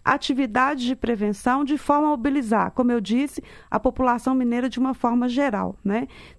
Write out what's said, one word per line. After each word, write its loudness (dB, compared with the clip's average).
atividades 0
de 0
prevenção -2
de 0
forma 2
a 2
mobilizar, 0
como 2
eu 0
disse, -2
a -2
população 0
mineira 0
de -6
uma 0
forma 0
geral, -2
né? -2